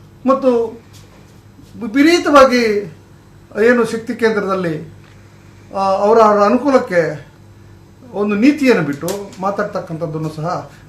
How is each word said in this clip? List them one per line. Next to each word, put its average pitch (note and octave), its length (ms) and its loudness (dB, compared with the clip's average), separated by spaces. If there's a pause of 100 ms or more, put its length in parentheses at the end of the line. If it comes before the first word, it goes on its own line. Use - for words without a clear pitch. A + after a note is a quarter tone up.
(300)
ಮತ್ತು A#3+ 500 0 (1000)
ವಿಪರೀತವಾಗಿ B3 1120 2 (720)
ಏನು A#3+ 180 4
ಶಕ್ತಿ A3+ 300 -6
ಕೇಂದ್ರದಲ್ಲಿ, F#3+ 840 -4 (760)
ಆ, F#3+ 80 -2 (140)
ಅವರ, G#3+ 240 4
ಅವರ G#3 220 4
ಅನುಕೂಲಕ್ಕೆ G#3+ 840 0 (880)
ಒಂದು G#3 220 -2
ನೀತಿಯನ್ನು B3 480 0
ಬಿಟ್ಟು C#3+ 260 -8 (320)
ಮಾತಾಡ್ತಕ್ಕಂಥದ್ದನ್ನು E3 880 -8
ಸಹ D#3 420 -10 (180)